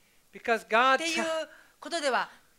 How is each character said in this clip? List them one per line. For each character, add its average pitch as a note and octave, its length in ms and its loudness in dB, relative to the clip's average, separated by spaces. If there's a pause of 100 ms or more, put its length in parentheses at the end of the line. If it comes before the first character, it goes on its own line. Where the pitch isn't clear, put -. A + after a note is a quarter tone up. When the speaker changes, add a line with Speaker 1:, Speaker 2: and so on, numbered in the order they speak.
(340)
Speaker 1:
Because A3 340 -2
God B3+ 280 4
Speaker 2:
っ - 20 -2
て E4 120 -4
い E4 100 -4
う E4 40 -4 (560)
こ D4+ 100 -16
と E4+ 100 -4
で D4 100 0
は、 G3+ 200 -2 (300)